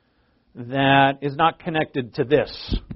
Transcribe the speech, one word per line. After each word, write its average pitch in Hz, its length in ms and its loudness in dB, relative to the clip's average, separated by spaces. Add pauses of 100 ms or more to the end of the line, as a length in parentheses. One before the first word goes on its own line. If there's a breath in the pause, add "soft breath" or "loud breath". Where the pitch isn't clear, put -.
(540)
that 139 680 2
is 139 140 -6
not 160 220 0
connected 147 560 -4
to 147 100 -2
this 120 520 -2 (200)